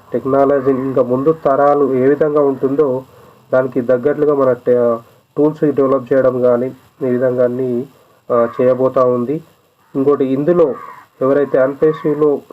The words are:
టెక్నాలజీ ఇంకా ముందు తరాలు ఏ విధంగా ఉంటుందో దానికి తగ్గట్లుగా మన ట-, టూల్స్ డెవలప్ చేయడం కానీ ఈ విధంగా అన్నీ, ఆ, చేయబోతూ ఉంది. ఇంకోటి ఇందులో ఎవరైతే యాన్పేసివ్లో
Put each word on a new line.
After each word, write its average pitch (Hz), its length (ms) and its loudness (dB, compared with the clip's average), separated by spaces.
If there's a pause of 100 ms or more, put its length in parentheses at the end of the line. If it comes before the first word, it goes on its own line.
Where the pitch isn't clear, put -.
(120)
టెక్నాలజీ 139 580 0
ఇంకా 131 320 0
ముందు 131 300 0 (120)
తరాలు 143 500 2
ఏ 127 140 2
విధంగా 147 320 0
ఉంటుందో 135 640 0 (500)
దానికి 131 280 0
తగ్గట్లుగా 143 540 0
మన 135 180 2
ట-, 120 460 0 (380)
టూల్స్ 151 360 0
డెవలప్ 135 400 0
చేయడం 127 300 2
కానీ 123 240 2 (360)
ఈ 135 40 -4
విధంగా 127 380 0
అన్నీ, 123 440 -4 (440)
ఆ, 117 160 2 (120)
చేయబోతూ 127 400 2
ఉంది. 123 420 0 (540)
ఇంకోటి 139 280 2
ఇందులో 147 500 0 (480)
ఎవరైతే 139 360 0
యాన్పేసివ్లో 147 800 0 (140)